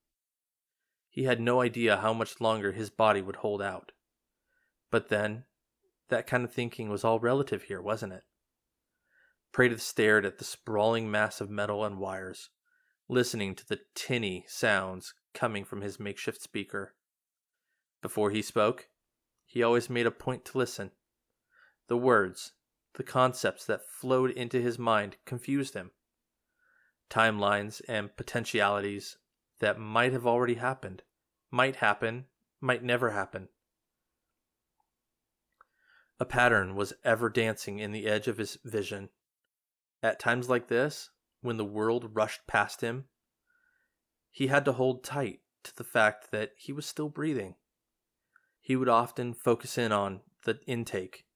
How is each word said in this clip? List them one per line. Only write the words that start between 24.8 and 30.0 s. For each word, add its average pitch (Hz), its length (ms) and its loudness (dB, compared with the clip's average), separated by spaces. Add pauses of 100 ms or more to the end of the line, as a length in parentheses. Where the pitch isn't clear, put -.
confused 135 480 -4
him. 95 180 -12 (1160)
Timelines 104 760 2
and 107 300 -6
potentialities 101 1000 -2 (420)
that 104 180 2
might 113 360 2